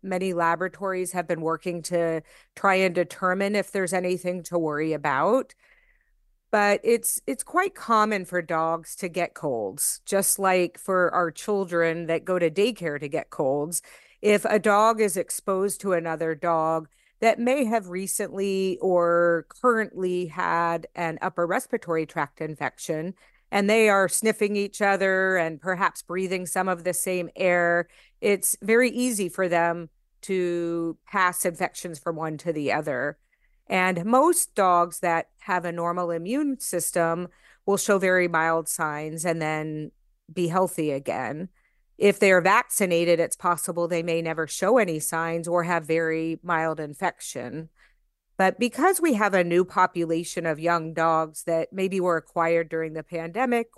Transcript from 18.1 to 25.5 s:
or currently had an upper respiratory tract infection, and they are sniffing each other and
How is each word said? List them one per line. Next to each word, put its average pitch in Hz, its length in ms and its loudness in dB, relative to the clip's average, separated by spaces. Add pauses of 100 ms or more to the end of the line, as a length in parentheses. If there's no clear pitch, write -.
or 170 680 4
currently 185 760 0
had 170 720 -2
an 165 260 -4
upper 175 240 -2
respiratory 170 600 -2
tract - 340 -6
infection, 156 720 -6 (400)
and 202 160 2
they 220 200 6
are 196 180 4
sniffing 208 480 0
each 202 260 -4
other 190 540 2
and 160 240 -2